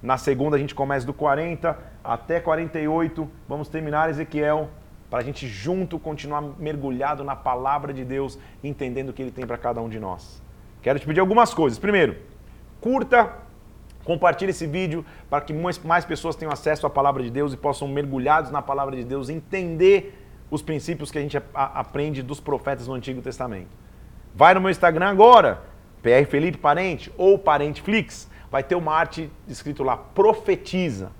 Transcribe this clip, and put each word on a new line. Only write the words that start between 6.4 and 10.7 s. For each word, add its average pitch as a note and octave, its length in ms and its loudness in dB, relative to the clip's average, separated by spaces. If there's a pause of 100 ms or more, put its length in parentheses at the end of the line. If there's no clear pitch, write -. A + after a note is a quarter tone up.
mergulhado C#3 640 -4
na C#3 140 -6
palavra C#3 560 -2
de C3 120 -10
Deus, C3 340 -6 (260)
entendendo C3+ 460 -6
o - 20 -10
que C3+ 100 -10
Ele B2+ 80 -8
tem B2+ 160 -10
pra A#2 120 -6
cada A#2 220 -4
um A2+ 80 -6
de A2 120 -8
nós. F#2 420 -10 (400)